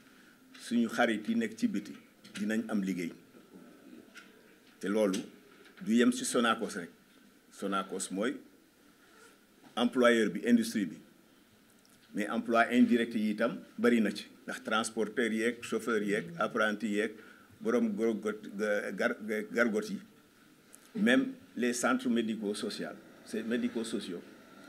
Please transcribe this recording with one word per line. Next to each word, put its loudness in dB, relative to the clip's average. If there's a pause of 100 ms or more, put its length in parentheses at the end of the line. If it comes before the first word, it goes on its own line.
(580)
suñu 0
xarit 0
yi 0
nekk -2
ci 0
biti -6 (420)
dinañ -2
am 0
liggéey. -4 (1700)
Te -2
loolu 2 (600)
du -2
yem 6
ci -6
Sonacos 2
rek. -8 (640)
Sonacos -4
mooy -2 (1400)
employeur 6
bi, -4
industrie 4
bi. -8 (1160)
Mais -2
emploi 2
indirect 6
yi 0
itam -2 (200)
bari 4
na 2
ci. -10 (200)
Ndax -10
transporteur -2
yeeg, -2
chauffeur -2
yeeg, -2 (120)
apprenti 0
yeeg, 0 (480)
borom 2
gorgot-, -2 (480)
gar-, -2 (360)
gargot 0
yi. -6 (1000)
Même 2 (240)
les 0
centres 0
médico-social, -2 (300)
c'est -6
médico-sociaux, -4 (460)